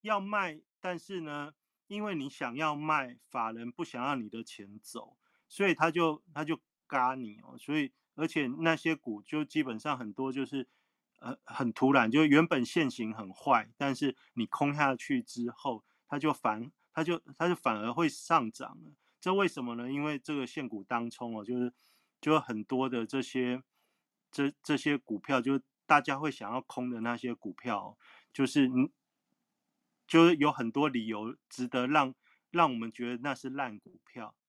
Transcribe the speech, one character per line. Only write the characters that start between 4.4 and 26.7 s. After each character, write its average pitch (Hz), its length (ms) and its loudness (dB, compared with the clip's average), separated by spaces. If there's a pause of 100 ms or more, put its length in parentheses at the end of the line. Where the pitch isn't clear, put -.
钱 104 400 -16
走， - 340 -16 (320)
所 196 200 2
以 165 60 4
他 160 160 4
就， 160 320 2 (100)
他 147 100 -6
就 156 160 -2 (280)
嘎 131 280 2
你 113 260 -10
哦。 131 180 -20
所 151 200 -2
以， 139 140 -2 (220)
而 156 120 -4
且 151 200 0
那 160 280 2
些 160 220 0
股 107 240 -8
就 151 240 -4
基 151 180 -2
本 120 160 -4
上 139 200 -4
很 110 140 -8
多 131 200 -4
就 131 140 -2
是， 131 220 -6 (500)
呃， - 260 -10
很 - 280 -2
突 131 200 4
然， 120 160 6
就 147 160 6
原 151 220 8
本 139 180 0
线 156 240 0
型 113 240 -6
很 104 200 -10
坏， 113 440 2
但 139 160 0
是 131 220 0 (200)
你 113 120 -2
空 143 260 0
下 147 220 2
去 127 260 -2
之 120 300 -6
后， 120 340 -6 (220)
它 143 120 -6
就 151 140 2
反， 113 380 -2 (220)
它 160 100 -2
就， 165 180 0 (160)
它 170 120 2
就 180 60 4
反 117 220 0
而 110 160 -4
会 160 160 2
上 135 440 0
涨 - 320 -12
了。 151 80 -20 (280)
这 190 140 0
为 196 140 4
什 139 160 -6
么 120 100 -6
呢？ 120 160 -6
因 143 140 -2
为 151 160 -2
这 - 120 -8
个 139 140 -2
限 135 220 -8
股 104 160 -10
当 117 260 -4
冲 117 260 -10
哦， 104 80 -8
就 123 140 -4
是， 123 140 -2 (480)
就 156 180 4
很 110 240 -4
多 131 260 -2
的 120 160 -2
这 135 160 -4
些， 127 400 -2 (680)
这， 143 220 -2 (100)
这 147 140 0
些 143 200 2
股 107 220 -6
票， 127 220 2
就 131 140 0
是 131 80 0 (220)
大 147 160 6
家 139 160 -2
会 147 140 -2
想 110 220 -8
要 127 80 -2
空 127 280 -6